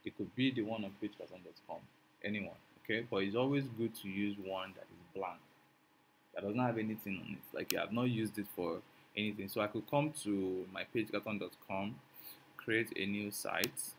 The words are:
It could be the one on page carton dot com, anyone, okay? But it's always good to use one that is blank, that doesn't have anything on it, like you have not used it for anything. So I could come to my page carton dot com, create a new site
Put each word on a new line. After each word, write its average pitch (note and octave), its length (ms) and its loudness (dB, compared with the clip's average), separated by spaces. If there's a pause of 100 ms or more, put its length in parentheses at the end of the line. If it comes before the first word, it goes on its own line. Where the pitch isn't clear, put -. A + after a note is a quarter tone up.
It G#2 100 -4
could F#2 180 -4
be C3 160 6
the B2 120 2
one G#2+ 240 0
on F#2+ 60 -4 (100)
page G#2 160 -2
carton F2+ 260 -12
dot E2+ 100 -16 (140)
com, E2 120 -8 (440)
anyone, G2+ 320 -2 (260)
okay? A2+ 300 0
But G2 120 6
it's G2+ 120 2
always C#3 300 6 (120)
good A2+ 240 2
to G2+ 60 -6
use G2+ 340 2
one F#2+ 340 -4
that - 80 -14
is - 200 -18 (100)
blank, F2+ 260 -4 (960)
that - 80 -4
doesn't G#2 160 0
have A#2+ 200 4
anything G#2+ 440 -2
on D#2+ 120 -8
it, - 80 -8 (120)
like - 200 -4
you - 60 0
have F2 120 0
not A#2 120 2
used A2 360 0
it G2 60 -2 (100)
for F2 240 0 (380)
anything. G#2 320 -2
So - 100 -2
I G#2 80 4
could G#2+ 240 -4
come D3 220 4 (100)
to F#2 500 2
my F#2+ 120 -4
page G#2+ 260 0
carton G#2 260 -2
dot F#2 140 -4 (160)
com, G2+ 280 0 (600)
create A2 400 2
a G2 100 2
new G2+ 240 0
site - 520 2 (180)